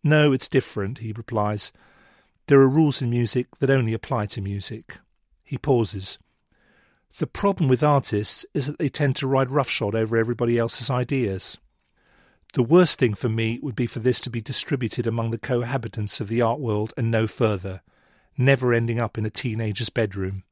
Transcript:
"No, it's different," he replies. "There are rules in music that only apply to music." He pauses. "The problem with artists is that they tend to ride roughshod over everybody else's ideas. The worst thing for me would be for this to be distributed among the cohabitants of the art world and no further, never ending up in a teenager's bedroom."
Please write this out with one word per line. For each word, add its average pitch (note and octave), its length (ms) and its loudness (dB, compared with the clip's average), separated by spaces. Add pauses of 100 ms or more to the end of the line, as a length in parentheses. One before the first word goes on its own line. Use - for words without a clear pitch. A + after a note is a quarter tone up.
"No, D3+ 300 6
it's C3 160 2
different," A2 520 -2
he A2 120 -8
replies. G#2+ 640 -2 (720)
"There C#3 120 8
are C3+ 100 8
rules D3 320 2
in A#2+ 80 0
music A#2+ 380 0 (120)
that C3 100 2
only B2 240 2
apply A2 320 -4
to - 160 -6
music." G2+ 560 -8 (460)
He - 140 -8
pauses. A2 600 0 (1000)
"The D#3+ 100 -4
problem F#3+ 420 0
with B2+ 140 4
artists C3+ 720 2
is C3 120 0
that D3 120 -6
they D3 120 -2
tend C#3+ 280 0
to C3+ 100 -4
ride C3 240 2
roughshod B2+ 440 0
over A2+ 220 0
everybody A#2 400 0
else's - 320 0
ideas. B2 680 -2 (960)
The B2+ 100 0
worst E3 360 4
thing A2 140 2
for A#2 160 -4
me A2+ 320 -2
would C3+ 140 -8
be B2 100 -2
for A#2 140 -8
this A#2 220 0
to - 80 -6
be A2+ 120 -6
distributed B2 680 -2
among A2+ 240 -2
the A2+ 60 -4
cohabitants A#2+ 800 -4
of G#2 80 -4
the A2+ 140 0
art A#2 180 0
world G#2+ 380 -2
and A2+ 120 -2
no A2+ 160 2
further, G2 580 -2 (540)
never B2+ 360 4
ending A#2 260 0
up A#2 180 -4
in G#2+ 80 -2
a G#2+ 40 -4
teenager's A2 640 -4
bedroom." G2 600 -4